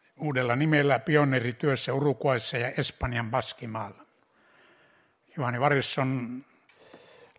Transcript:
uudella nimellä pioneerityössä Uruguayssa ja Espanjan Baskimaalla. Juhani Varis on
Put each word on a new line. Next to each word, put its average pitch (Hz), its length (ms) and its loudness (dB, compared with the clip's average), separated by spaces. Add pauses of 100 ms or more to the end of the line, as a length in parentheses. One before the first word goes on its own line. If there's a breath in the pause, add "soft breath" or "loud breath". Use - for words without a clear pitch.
(180)
uudella 127 380 0
nimellä 143 440 4
pioneerityössä 131 960 2
Uruguayssa 135 640 0
ja 120 200 -2
Espanjan 120 540 -4
Baskimaalla. 110 760 -6 (1300 soft breath)
Juhani 123 220 -2
Varis 139 400 0
on 131 460 -4 (920 soft breath)